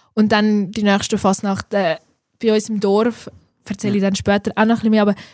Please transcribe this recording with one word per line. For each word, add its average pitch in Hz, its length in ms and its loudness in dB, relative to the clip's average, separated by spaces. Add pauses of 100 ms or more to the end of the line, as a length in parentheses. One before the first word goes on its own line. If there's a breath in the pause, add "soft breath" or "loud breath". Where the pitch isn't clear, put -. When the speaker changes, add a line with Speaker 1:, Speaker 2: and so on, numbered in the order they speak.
(140 soft breath)
Speaker 1:
Und 214 160 2
dann 208 400 2
die 214 140 -4
nächste 202 340 0
Fasnacht, 196 560 -2
äh, 175 220 0 (440)
bei 220 140 2
uns 214 140 -2
im 214 100 -4
Dorf, 214 500 0 (400)
erzähle 202 280 -4
ich 190 80 0
Speaker 2:
Ja. 196 60 0
Speaker 1:
dann 196 40 -2
später 202 400 -2
auch 220 120 2
noch - 0 -
ein 226 100 2
bisschen 226 160 -2
mehr, 214 100 4
aber 202 140 2 (180 loud breath)